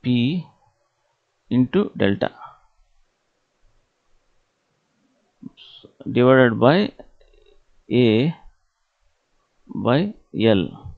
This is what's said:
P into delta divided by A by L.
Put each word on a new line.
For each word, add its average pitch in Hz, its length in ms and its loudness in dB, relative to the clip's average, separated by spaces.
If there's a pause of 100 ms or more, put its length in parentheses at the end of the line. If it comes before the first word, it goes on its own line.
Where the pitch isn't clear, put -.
P 127 420 -2 (1040)
into 127 480 -2
delta 98 340 -2 (3750)
divided 123 480 4
by 160 320 2 (1000)
A 120 440 0 (1400)
by 147 400 -4 (260)
L. 98 580 -2